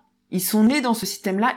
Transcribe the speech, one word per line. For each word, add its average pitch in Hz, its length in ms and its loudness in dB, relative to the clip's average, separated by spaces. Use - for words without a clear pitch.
Ils 180 100 -2
sont 214 220 2
nés 269 180 4
dans 240 140 0
ce 196 100 -6
système-là. 202 520 -2